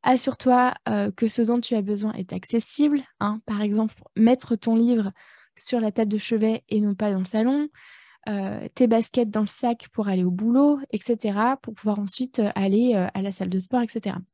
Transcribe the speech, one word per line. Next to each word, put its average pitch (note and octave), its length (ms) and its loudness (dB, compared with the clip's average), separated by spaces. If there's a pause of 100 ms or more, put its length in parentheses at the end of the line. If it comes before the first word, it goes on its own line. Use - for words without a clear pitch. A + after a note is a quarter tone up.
assure-toi, B3 680 2 (160)
euh, G#3 220 0
que A3 160 -2
ce A#3 160 0
dont A#3+ 180 2
tu A#3 140 -4
as G#3+ 80 0
besoin G#3 300 -2
est F#3 200 -8
accessible, C4 680 0 (160)
hein. G#3+ 260 -4
Par G#3 160 -4
exemple, G#3+ 360 0 (180)
mettre A#3 400 4
ton A3+ 220 0
livre A3+ 360 2 (440)
sur - 240 -4
la A3 100 0
table G#3+ 220 0
de G#3+ 40 0
chevet A3 520 0
et G#3+ 120 0
non G#3 140 0
pas G#3 180 -2
dans F#3+ 60 0
le F#3 60 -2
salon, C4 440 0 (600)
euh, G3+ 380 -6 (100)
tes B3+ 100 4
baskets A3+ 440 2
dans G#3+ 120 0
le G#3 60 0
sac - 440 -4
pour G#3+ 140 -4
aller F#3 180 0
au F3+ 60 2
boulot, B3 480 2 (140)
et G#3 80 -4
cetera, A3+ 560 -2
pour A3+ 180 -14
pouvoir G#3 240 -2
ensuite, G#3 400 -6
euh, G#3 160 0
aller, G3+ 400 2
euh, F3+ 180 0
à G3 80 -6
la G3 120 -4
salle F#3 180 -6
de F#3+ 80 -2
sport, A#3+ 240 -2
et A3+ 60 -4
cetera. G#3+ 320 -6 (140)